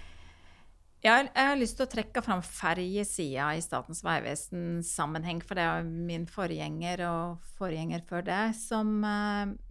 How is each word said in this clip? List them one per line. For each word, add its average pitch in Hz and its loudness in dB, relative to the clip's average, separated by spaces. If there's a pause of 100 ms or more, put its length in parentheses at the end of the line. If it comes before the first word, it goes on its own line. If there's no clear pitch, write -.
(1080)
Jeg 220 10
har, 262 8
jeg 269 6
har 277 4
lyst - 0
til 262 2
å - -6
trekke 220 -2
fram 185 2
ferjesida 170 0
i 160 -2
Statens 131 -4
vegvesen 170 -2
sammenheng, 165 -2
for - -6
det 170 2
er 165 0
min 170 -4
forgjenger 170 -2
og 170 -4
forgjenger 165 -2
før 180 -2
det, 185 2 (160)
som, 214 0
eh, 208 0 (160)